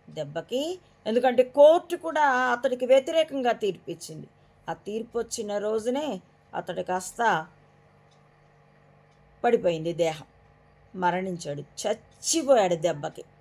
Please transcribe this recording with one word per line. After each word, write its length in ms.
దెబ్బకి, 680
ఎందుకంటే 360
కోర్టు 540
కూడా 260
అతడికి 640
వ్యతిరేకంగా 640
తీర్పిచ్చింది. 760
ఆ 40
తీర్పు 460
వచ్చిన 400
రోజునే 640
అతడు 280
కాస్త 640
పడిపోయింది 480
దేహం, 340
మరణించాడు, 640
చచ్చిపోయాడు 1120
దెబ్బకి, 500